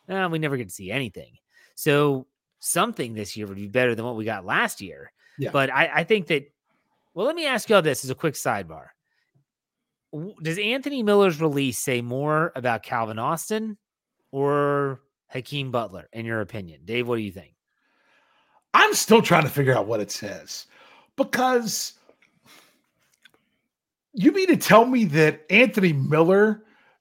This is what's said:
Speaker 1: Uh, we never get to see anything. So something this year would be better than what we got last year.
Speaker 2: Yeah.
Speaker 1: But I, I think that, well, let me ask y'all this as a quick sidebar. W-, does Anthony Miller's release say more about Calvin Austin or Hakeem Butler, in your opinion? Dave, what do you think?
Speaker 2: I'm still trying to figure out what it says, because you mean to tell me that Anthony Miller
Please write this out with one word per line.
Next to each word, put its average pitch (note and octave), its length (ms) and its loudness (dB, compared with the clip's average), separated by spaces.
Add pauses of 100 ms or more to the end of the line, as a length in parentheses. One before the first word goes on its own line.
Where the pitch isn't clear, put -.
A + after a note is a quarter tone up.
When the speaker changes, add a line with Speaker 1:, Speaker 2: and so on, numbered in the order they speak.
Speaker 1:
Uh, F#3 220 -2
we D#3+ 80 -2
never D3 200 -2
get G#2+ 100 -8
to - 60 -18
see F#2+ 180 -12
anything. A2 460 -10 (360)
So C#3+ 520 2 (340)
something F3 540 -2
this G#2+ 220 -10
year G#2+ 100 -8
would G2 100 -12
be G2+ 120 -10
better B2 260 2
than A2+ 100 -6
what A#2+ 120 -6
we A2 100 -6
got G2+ 180 -6
last F3 380 -4
year. D2 280 -16 (280)
Speaker 2:
Yeah. C#3 140 -6
Speaker 1:
But C3+ 180 2
I, C#3+ 240 2
I D#3+ 100 0
think G3+ 240 0
that, C#3+ 220 -2 (640)
well, F#3+ 120 -2
let D#4+ 100 0
me E4 100 -4
ask B3 220 -2
y'all G3+ 140 6
this C#3+ 220 0
as C3 60 -6
a B2+ 40 -4
quick D#3 200 -2
sidebar. E2+ 540 -6 (1200)
W-, E3 300 -12
does E3 160 -6
Anthony C4 440 -4
Miller's G3+ 380 4
release C#3 380 0
say B2 220 -2
more D3 560 -2
about A#2+ 260 -2
Calvin A2+ 360 -6
Austin G#3 580 -6 (560)
or C#3+ 680 0 (260)
Hakeem C3 420 -8
Butler, G2 440 -6
in A2+ 100 -10
your A2+ 160 -4
opinion? F#2 460 -10
Dave, A#2 200 -2
what A#2+ 100 -2
do A2 60 -4
you G2+ 100 -8
think? F2+ 220 -20 (1200)
Speaker 2:
I'm G#4 220 6
still A3 260 6
trying E3 240 4
to C3 60 -4
figure C3 260 2
out G2+ 100 0
what A2 140 -2
it G2 100 -6
says, - 560 -12 (500)
because B3+ 760 -2 (2250)
you B3+ 180 4
mean F#4+ 140 0
to D#4 100 4
tell A3+ 300 6
me B3+ 200 2
that D#3 440 2
Anthony G3 420 4
Miller E3 720 2 (360)